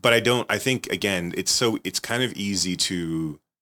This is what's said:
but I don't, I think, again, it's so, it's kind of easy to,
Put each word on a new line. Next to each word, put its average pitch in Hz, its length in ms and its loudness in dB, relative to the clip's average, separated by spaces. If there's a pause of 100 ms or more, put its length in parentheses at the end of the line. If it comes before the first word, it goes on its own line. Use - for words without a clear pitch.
but 120 100 6
I 117 80 6
don't, 117 300 2
I 104 80 0
think, 131 340 0
again, 90 420 -2
it's 92 160 -2
so, 113 320 2
it's - 160 -4
kind 120 240 -2
of 120 120 -2
easy 92 420 -2
to, 82 640 -2 (220)